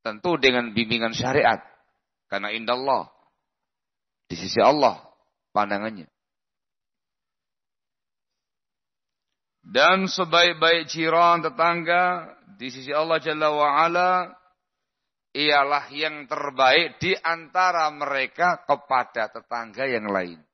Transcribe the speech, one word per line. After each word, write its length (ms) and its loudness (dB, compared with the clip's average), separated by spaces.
Tentu 400 -4
dengan 320 2
bimbingan 400 -2
syariat. 480 0
Karena 240 -6
indallah. 560 -2
Di 80 -12
sisi 240 -6
Allah 400 4
pandangannya. 560 -4
Dan 480 2
sebaik-baik 800 2
jiran 560 2
tetangga 880 -2
di 160 -12
sisi 160 -14
Allah 320 0
Jalla 320 -2
wa'ala 800 2
ialah 560 2
yang 320 -6
terbaik 720 2
di 240 -2
antara 720 -2
mereka 720 -2
kepada 640 -2
tetangga 560 -10
yang 240 -2
lain. 320 -4